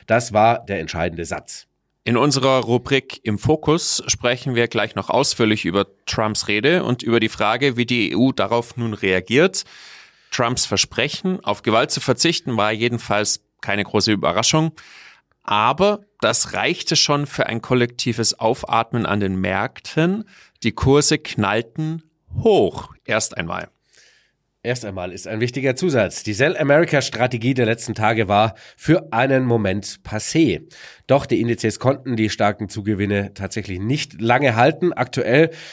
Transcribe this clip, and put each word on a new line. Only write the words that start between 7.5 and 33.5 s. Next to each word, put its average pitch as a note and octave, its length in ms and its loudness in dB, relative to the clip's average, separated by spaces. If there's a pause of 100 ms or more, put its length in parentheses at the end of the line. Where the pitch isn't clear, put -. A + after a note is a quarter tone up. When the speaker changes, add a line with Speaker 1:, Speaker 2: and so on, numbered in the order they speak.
Speaker 2:
wie A#2+ 80 0
die A#2+ 260 0
E C#2 40 -4
U B2+ 160 4
darauf A#2 440 -2
nun A#2 200 -4
reagiert. A2 680 0 (680)
Trumps A#2+ 340 -2
Versprechen, - 800 -4
auf G#2 160 -4
Gewalt A2+ 300 2
zu - 80 -4
verzichten, C3 580 -2
war G#2+ 140 2
jedenfalls A2 720 -2 (160)
keine G2+ 220 -2
große G#2 280 0
Überraschung. A2 600 0 (720)
Aber D3 580 2 (200)
das A#2+ 320 0
reichte D3 420 -2
schon C#3+ 320 0
für - 180 -2
ein A2+ 160 -4
kollektives A#2+ 800 0
Aufatmen A#2 680 0
an G#2 140 0
den F#2+ 160 0
Märkten. B2 880 -2 (400)
Die A2+ 80 0
Kurse D3 480 2
knallten A#2 840 -4 (340)
hoch, D#3+ 540 2 (160)
erst - 320 -2
einmal. E2+ 320 -8 (960)
Speaker 1:
Erst B2 200 -6
einmal F#2 260 -10
ist F#2 160 -14
ein A2 140 -4
wichtiger B2+ 340 -2
Zusatz. B2+ 480 0
Die G#2+ 80 -6
Sell-America-Strategie C3+ 1200 0
der B2 120 2
letzten A2 300 -2
Tage G#2+ 340 0
war G#2+ 260 2 (220)
für D#3+ 340 0
einen C3 320 2
Moment G#2 640 -2
passé. G#2+ 540 0 (440)
Doch C3+ 200 2
die G#2 160 0
Indizes A2+ 380 -2
konnten B2+ 360 -2
die A2 140 0
starken G#2 400 -2
Zugewinne G2+ 640 -2
tatsächlich G2 480 -8